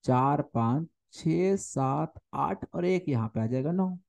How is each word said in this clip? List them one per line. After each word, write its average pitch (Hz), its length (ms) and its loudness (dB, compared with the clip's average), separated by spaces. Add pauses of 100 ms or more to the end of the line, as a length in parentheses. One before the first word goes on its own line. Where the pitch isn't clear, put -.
चार, 135 380 2
पाँच, 123 460 0 (240)
छः, 180 440 0
सात, 139 580 -2 (200)
आठ 147 400 -2
और 175 120 -2
एक 180 240 0
यहाँ 113 180 0
पे 113 120 -4
आ 113 60 0
जाएगा, 131 260 -2
नौ। 185 260 0 (120)